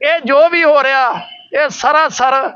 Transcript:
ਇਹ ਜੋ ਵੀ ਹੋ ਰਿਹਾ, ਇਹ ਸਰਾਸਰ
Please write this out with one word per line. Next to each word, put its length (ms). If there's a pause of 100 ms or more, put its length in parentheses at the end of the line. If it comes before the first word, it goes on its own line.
ਇਹ 180
ਜੋ 300
ਵੀ 140
ਹੋ 200
ਰਿਹਾ, 380 (320)
ਇਹ 160
ਸਰਾਸਰ 880